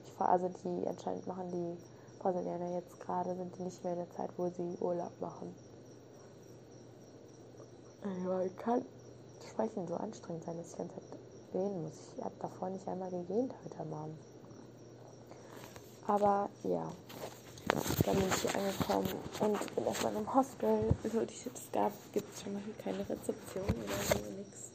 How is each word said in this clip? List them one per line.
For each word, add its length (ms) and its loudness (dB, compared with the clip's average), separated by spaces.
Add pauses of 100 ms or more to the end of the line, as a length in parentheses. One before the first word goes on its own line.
Ich 80 -14
fahr-, 180 4
also 180 8
die, 380 0
anscheinend 400 -2
machen 240 -4
die 260 0 (420)
Brasilianer 560 2
jetzt 260 -4
gerade, 340 2
sind 220 -4
die 60 -4
nicht 200 -4
mehr 120 2
in 60 0
der 100 -4
Zeit, 260 -2
wo 120 2
sie 320 -2
Urlaub 400 2
machen. 340 -4 (2750)
Ja, 180 4
ich 140 0
kann 260 4 (640)
sprechen 400 0
so 80 0
anstrengend 500 -4
sein, 120 -2
dass 120 -6
ich 40 -14
die 60 -8
ganze 160 -4
Zeit 240 -10 (340)
gehen 300 2
muss. 100 -4 (240)
Ich 80 -4
hab 160 -6
davor 300 -2
nicht 180 -6
einmal 220 -2
gegähnt 520 2
heute 180 -10
am 120 -4
Abend. 260 -6 (1900)
Aber 420 8 (160)
ja, 260 2 (1160)
dann 100 6
bin 120 6
ich 80 6
hier 220 4
angekommen 500 4 (320)
und 340 4
bin 100 2
erstmal 320 4
im 180 0
Hostel. 600 6 (160)
So, 140 4
die 80 -10
Chips 380 -8
gab, 200 4 (200)
gibt's 300 -2
schon 120 -2
mal 80 -2
hier 120 -6
keine 320 -2
Rezeption 580 -4
oder 340 0 (100)
so, 220 4
nix. 440 -8